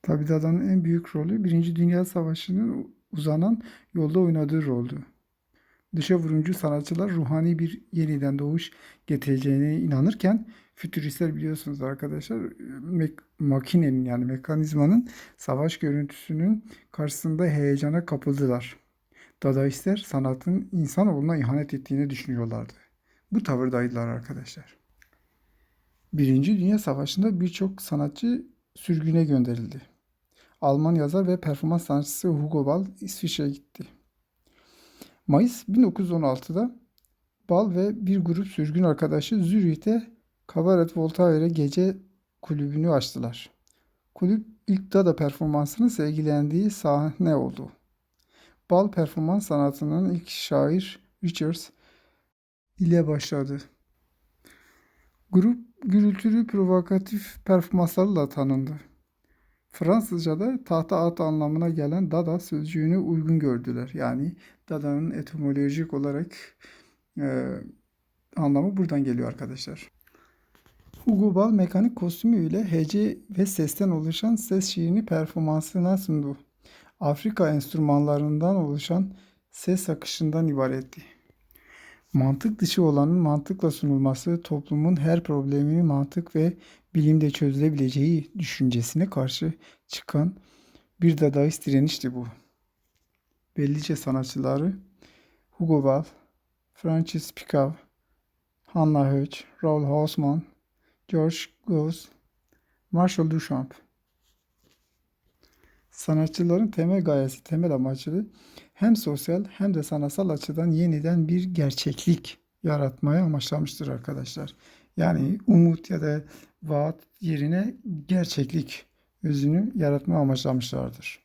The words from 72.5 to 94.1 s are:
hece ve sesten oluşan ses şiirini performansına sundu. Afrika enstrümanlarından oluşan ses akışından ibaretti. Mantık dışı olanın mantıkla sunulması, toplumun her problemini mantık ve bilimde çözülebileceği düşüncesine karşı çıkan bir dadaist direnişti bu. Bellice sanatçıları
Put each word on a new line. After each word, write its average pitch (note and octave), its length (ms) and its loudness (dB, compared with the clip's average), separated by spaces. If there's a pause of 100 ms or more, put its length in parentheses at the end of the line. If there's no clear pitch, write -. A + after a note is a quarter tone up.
hece F3+ 460 0 (200)
ve G3 80 2
sesten F#3+ 440 -2
oluşan E3 460 0
ses F#3+ 300 0
şiirini F3+ 400 0
performansına D#3+ 920 0
sundu. D3+ 400 -2 (640)
Afrika E3+ 500 0
enstrümanlarından D3 1080 2
oluşan E3+ 580 -2 (380)
ses F#3 380 -2
akışından D#3+ 580 -2
ibaretti. C3 560 -2 (1080)
Mantık C#3 460 0
dışı F3+ 240 2
olanın D3+ 340 4
mantıkla D#3+ 540 0
sunulması, C#3 720 0
toplumun D3+ 580 0
her E3 240 2
problemini C#3+ 600 0
mantık C#3+ 520 -2
ve E3 220 0 (380)
bilimde D3+ 360 4
çözülebileceği C#3+ 1080 0
düşüncesine C3+ 720 0
karşı D3+ 440 -2 (340)
çıkan E3 480 -2 (640)
bir E3 160 6
dadaist D3 480 2
direnişti C#3 500 2
bu. B2 120 -8 (1300)
Bellice D3 380 -2
sanatçıları C3+ 840 -2 (720)